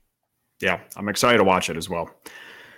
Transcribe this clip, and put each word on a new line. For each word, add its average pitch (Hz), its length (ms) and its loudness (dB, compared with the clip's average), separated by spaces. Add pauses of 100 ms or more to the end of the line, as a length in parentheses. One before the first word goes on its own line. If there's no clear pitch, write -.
(600)
Yeah, 90 200 -2 (160)
I'm 101 120 -8
excited 120 300 2
to 101 60 6
watch 92 260 2
it 78 60 -8
as 82 120 -10
well. 85 220 -8 (680)